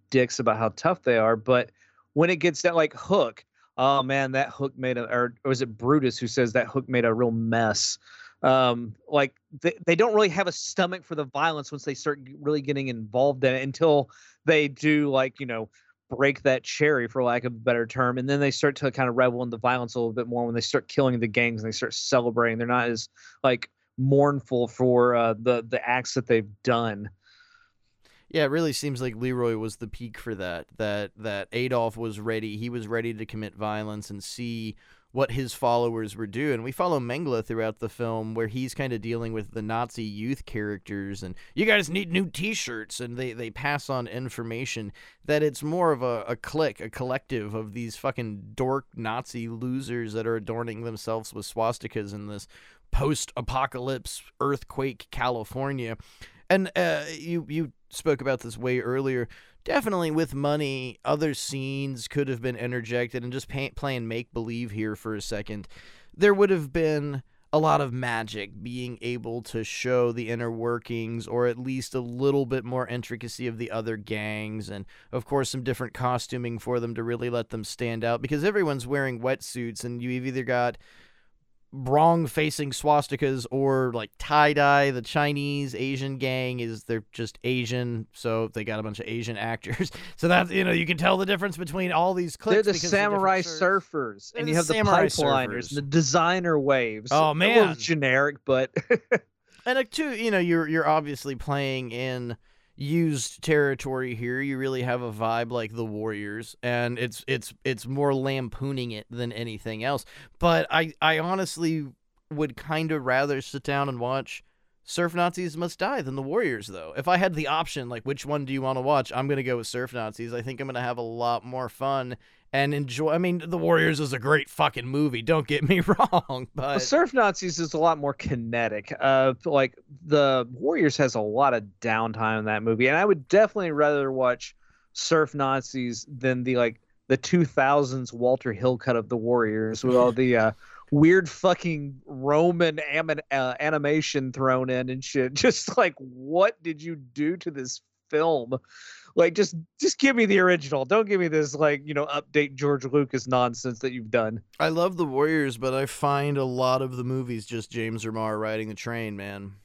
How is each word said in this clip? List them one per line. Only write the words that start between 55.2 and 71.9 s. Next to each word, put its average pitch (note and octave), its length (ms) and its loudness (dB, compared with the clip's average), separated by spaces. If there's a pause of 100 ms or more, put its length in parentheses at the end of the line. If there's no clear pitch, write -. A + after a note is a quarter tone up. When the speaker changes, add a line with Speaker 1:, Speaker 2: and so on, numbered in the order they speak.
Speaker 2:
And, F#3+ 260 2
uh, D#3+ 280 0 (140)
you, E3+ 320 -4
you D3+ 240 -2 (160)
spoke D3 320 -2
about C3 200 -2
this A2+ 160 -14
way B2+ 220 -2
earlier. B2+ 480 -2 (360)
Definitely F#3+ 460 0
with D3+ 240 0
money, C#3 720 -4
other D3 300 0
scenes C3+ 720 -6
could C#3 220 -2
have A#2+ 120 -4
been B2 140 -4
interjected, A#2+ 680 -4
and B2 80 -8
just C3 160 -8
pay-, C#3 220 -6
playing B2+ 380 -6
make-believe A#2 640 -6
here G#2+ 240 -4
for A2 180 -8
a G#2 80 -6
second. G#2 460 -8 (500)
There G3+ 160 6
would G3 160 6
have D3+ 240 0
been D3 480 0 (320)
a D3+ 60 6
lot D3+ 200 6
of C3+ 140 -2
magic A2 720 -4
being B2 380 -8
able A#2 420 -6
to A2+ 200 -6
show B2 480 2
the A2+ 180 -6
inner A#2 200 -4
workings A#2 800 -4
or A#2+ 180 0
at A#2+ 140 0
least C3 340 -6